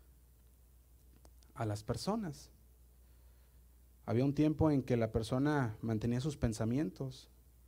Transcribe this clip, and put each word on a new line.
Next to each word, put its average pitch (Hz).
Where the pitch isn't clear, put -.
a 120
las 104
personas. 196
Había 117
un 139
tiempo 151
en 139
que 123
la 110
persona 131
mantenía 117
sus 139
pensamientos, 127